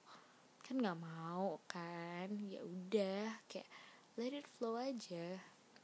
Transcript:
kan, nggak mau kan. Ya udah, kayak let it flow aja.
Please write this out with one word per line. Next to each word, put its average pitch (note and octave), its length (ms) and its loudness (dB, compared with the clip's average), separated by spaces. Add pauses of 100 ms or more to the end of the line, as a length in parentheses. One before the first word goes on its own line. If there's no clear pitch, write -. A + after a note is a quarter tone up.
(640)
kan, B3 160 -2
nggak F3+ 180 6
mau E3 720 0
kan. E3+ 580 -2 (220)
Ya - 160 -4
udah, F#3+ 720 2 (100)
kayak - 220 -8 (480)
let B3 160 0
it C#4+ 240 -6
flow A3+ 180 2
aja. F#3+ 640 -2 (440)